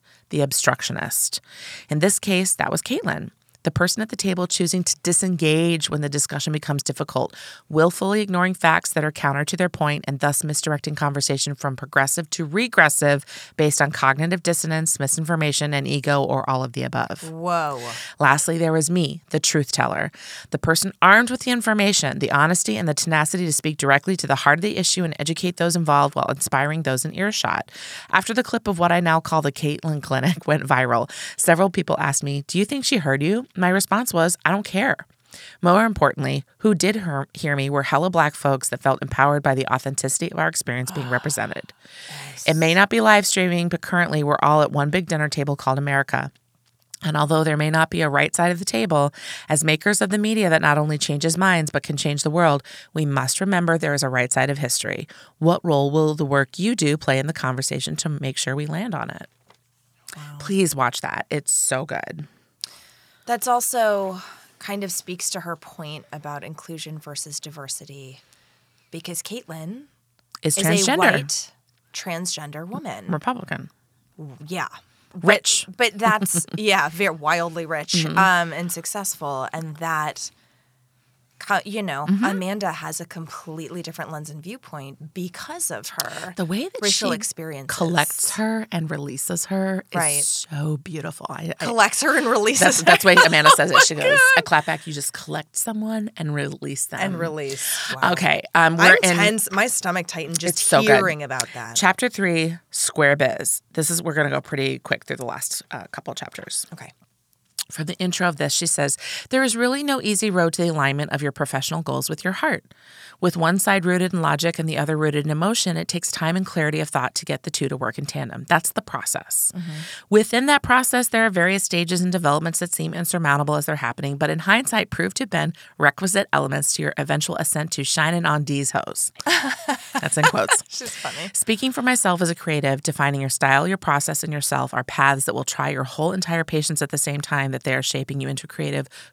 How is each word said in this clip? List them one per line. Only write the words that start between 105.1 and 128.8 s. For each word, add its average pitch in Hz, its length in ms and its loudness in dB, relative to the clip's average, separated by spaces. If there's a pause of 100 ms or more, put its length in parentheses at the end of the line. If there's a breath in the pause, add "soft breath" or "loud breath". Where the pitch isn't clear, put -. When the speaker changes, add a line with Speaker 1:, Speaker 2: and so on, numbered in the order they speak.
Speaker 1:
the 131 80 -8
last, - 360 -8 (100)
uh, 107 200 -10
couple - 220 -10
chapters. - 600 -10
Speaker 2:
Okay. - 180 -16 (800)
Speaker 1:
For 160 120 -6
the 151 120 -8
intro 180 320 0
of 165 80 0
this, 143 180 -2
she 170 140 0
says, 143 300 0 (320 loud breath)
"There 262 140 2
is 233 120 0
really 247 280 0
no 285 180 0
easy 208 280 0
road 175 240 2
to - 80 -2
the 170 60 2
alignment 143 440 0
of 139 120 -2
your 143 80 -2
professional 139 500 -4
goals 135 280 -4
with 156 140 -8
your 185 100 -2
heart. 262 300 -2 (580 loud breath)
With 180 160 2
one 170 200 2
side 196 280 2
rooted 180 280 2
in 175 80 0
logic 151 380 0
and 160 80 -2
the 151 100 -4
other 151 200 0
rooted 147 260 0
in 151 80 -2
emotion, 175 460 0
it 165 100 -4
takes - 240 -4
time 165 240 -2
and 190 100 -2
clarity 156 360 0
of 151 80 -4
thought 127 260 -2
to - 100 -6
get - 180 -6
the - 60 -10
two 143 200 -2
to 131 80 -4
work 123 200 -6
in 143 80 -6
tandem." 139 440 -8
That's - 240 2
the - 80 -4
process. - 760 -4
Speaker 2:
Mm-hmm. 170 160 -8 (380 loud breath)
Speaker 1:
Within 214 380 4
that 285 140 6
process, 247 460 2
there 226 180 2
are 220 40 2
various 185 340 2
stages 175 380 0
and 180 100 2
developments 160 480 0
that 175 140 -6
seem 160 200 -4
insurmountable 151 640 0
as 147 100 0
they're 156 120 -2
happening, 139 400 -4
but 147 120 0
in 160 100 -2
hindsight 220 500 0
prove 185 260 -2
to - 80 -4
have 214 60 -6
been 170 240 -2 (260 loud breath)
requisite 185 540 2
elements 139 400 0
to - 100 -4
your 147 140 -2
eventual 151 400 -2
ascent 156 340 -4
to 143 140 -4
shining 165 400 2
on 151 180 2
D's 139 280 -2
hose. - 460 -4